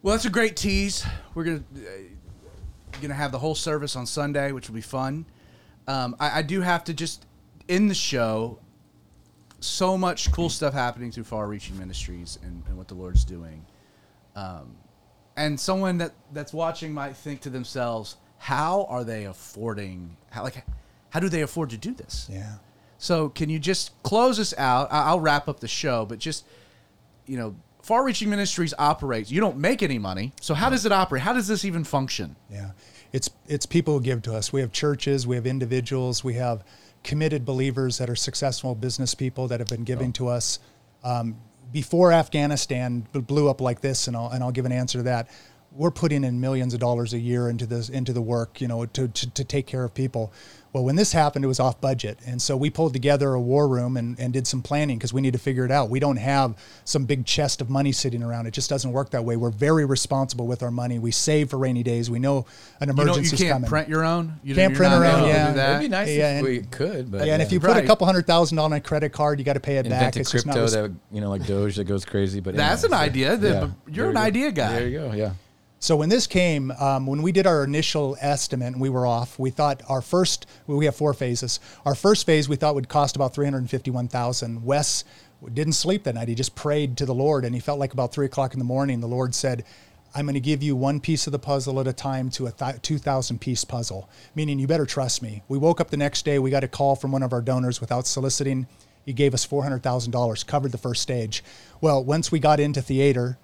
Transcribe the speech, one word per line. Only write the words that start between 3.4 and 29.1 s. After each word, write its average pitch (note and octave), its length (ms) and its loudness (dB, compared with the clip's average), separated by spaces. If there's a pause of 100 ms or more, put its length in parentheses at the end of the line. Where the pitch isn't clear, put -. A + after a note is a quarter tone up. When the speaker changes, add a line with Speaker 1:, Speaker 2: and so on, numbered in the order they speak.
Speaker 1:
service D3+ 400 -4
on B2+ 100 -6
Sunday, C#3+ 460 -2
which B2+ 180 -10
will A2+ 60 -12
be A2+ 60 -8
fun. C#3 440 -6 (640)
Um, B2+ 320 -4
I, D3 200 0
I - 20 0
do F3 200 -2
have F3 240 0
to E3+ 80 -6
just - 320 -8 (420)
end G3 220 2
the F#3+ 60 -2
show. A2+ 640 -2 (1000)
So F#3+ 360 0
much F3+ 340 0
cool E3+ 180 0
stuff C#3+ 240 -2
happening B2 380 -4
through A2 140 -12
Far G#2+ 220 -6
Reaching G2 300 -10
Ministries F2+ 680 -12
and, F2 240 -14
and F#2 100 -6
what F#2 100 -16
the G2+ 60 -16
Lord's F#2 320 2
doing. E2 400 -14 (680)
Um, E2+ 420 -14 (580)
and D3 240 -4
someone F#3+ 380 -2
that, E3+ 160 -4 (180)
that's C#3+ 220 -14
watching D#3+ 400 -6
might C#3 240 -10
think C#3+ 240 -12
to C#3+ 80 -12
themselves, A#2+ 680 -6 (220)
"How D#3+ 520 0
are B2 140 -6
they A2 220 -8
affording, F#2+ 880 -10 (140)
how, A2+ 140 -10
like, B2+ 200 -10 (460)
how D#3+ 100 -4
do F#3 80 0
they E3 140 0
afford D3+ 300 -4
to A2+ 60 -10
do G#3+ 160 -8
this?" - 380 -10
Speaker 2:
Yeah. G#2 220 -12 (460)
Speaker 1:
So D#3+ 280 0
can D3+ 220 -6
you D#3+ 100 -2
just F3 420 -4
close A#3 380 2
us G#3+ 180 -4
out? C3 360 2
I, D3+ 140 2
I'll E3+ 120 4
wrap D3 300 2
up C#3 100 -8
the - 80 -10
show, A#2+ 380 -2
but G#2+ 140 -10
just, - 260 -8 (800)
you C3 120 -8
know, A2 180 -8 (260)
Far A#3+ 240 2
Reaching A3 240 0
Ministries G3 500 -2
operates. C3 500 0